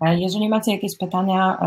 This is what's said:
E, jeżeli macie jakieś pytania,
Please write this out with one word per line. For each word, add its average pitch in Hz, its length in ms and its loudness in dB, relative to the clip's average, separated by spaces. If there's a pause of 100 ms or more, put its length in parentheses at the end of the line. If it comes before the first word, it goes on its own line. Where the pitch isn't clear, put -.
E, 170 120 4
jeżeli 190 300 0
macie 220 240 0
jakieś 202 260 -6
pytania, 185 680 0